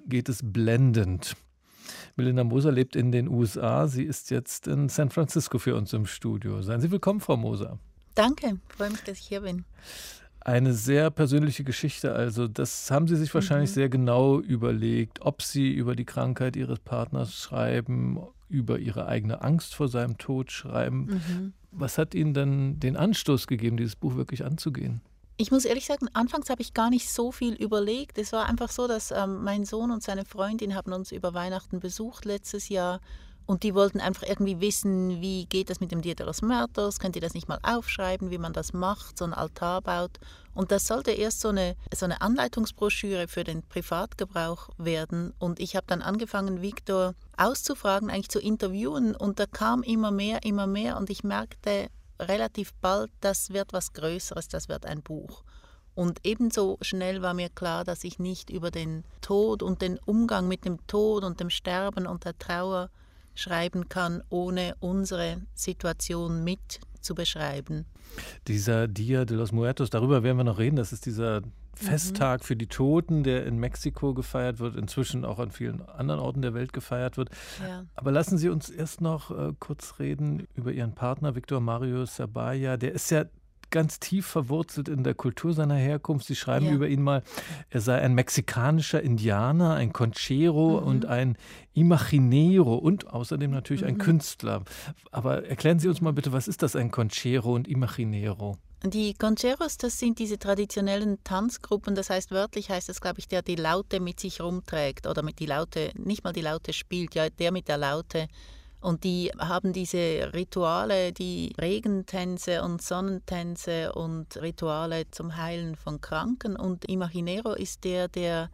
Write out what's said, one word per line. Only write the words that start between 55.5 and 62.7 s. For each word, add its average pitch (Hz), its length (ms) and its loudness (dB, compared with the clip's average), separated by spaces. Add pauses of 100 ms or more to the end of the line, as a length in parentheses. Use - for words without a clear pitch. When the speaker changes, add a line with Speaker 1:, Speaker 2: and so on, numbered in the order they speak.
Speaker 2:
Und 175 300 0
ebenso 214 560 2
schnell 185 400 -2
war 180 120 0
mir 175 140 -2
klar, 170 380 -4
dass 175 180 -4
ich 175 160 -10
nicht 180 300 -6
über 170 220 -4
den 160 340 -6 (160)
Tod 208 420 2
und 185 180 -2
den 180 240 0
Umgang 208 440 2
mit 185 160 -4
dem 175 200 -4
Tod 208 380 2
und 175 160 -4
dem 175 100 -4
Sterben 185 580 -2
und 170 180 -8
der 170 120 -8
Trauer 185 520 -4 (460)